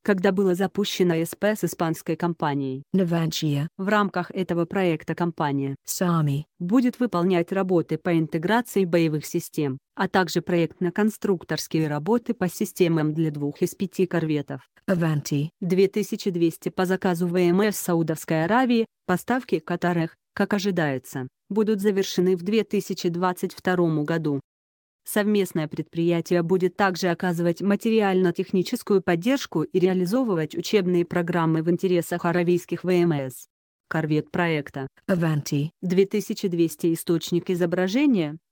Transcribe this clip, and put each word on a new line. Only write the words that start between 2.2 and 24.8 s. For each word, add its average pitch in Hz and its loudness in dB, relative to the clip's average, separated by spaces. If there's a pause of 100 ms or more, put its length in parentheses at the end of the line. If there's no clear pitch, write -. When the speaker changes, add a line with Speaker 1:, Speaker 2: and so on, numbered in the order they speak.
Speaker 2:
Navantia. 165 0 (120)
Speaker 1:
В 190 -4
рамках 190 0
этого 175 -2
проекта 170 -2
компания 139 -2 (100)
Speaker 2:
Сами. 156 0 (140)
Speaker 1:
будет 240 0
выполнять 180 0
работы 185 0
по 175 0
интеграции 185 0
боевых 165 0
систем, 147 -4 (180)
а 190 -2
также 180 0
проектно-конструкторские 170 -2
работы 175 -2
по 185 -2
системам 165 0
для 156 0
двух 143 -6
из 175 -2
пяти 190 -4
корветов 151 -4 (280)
Speaker 2:
Avanti. 160 0 (120)
Speaker 1:
две 185 2
тысячи 202 -4
двести 170 0
по 185 -2
заказу 180 0
В 170 -2
М 180 4
С 208 0
Саудовской 160 0
Аравии, 233 2 (200)
поставки 180 -2
которых, 175 -2 (180)
как 202 0
ожидается, 156 -2 (240)
будут 208 2
завершены 190 2
в 170 -6
две 208 0
тысячи 196 -4
двадцать 180 -2
втором 170 0
году. 151 -2 (640)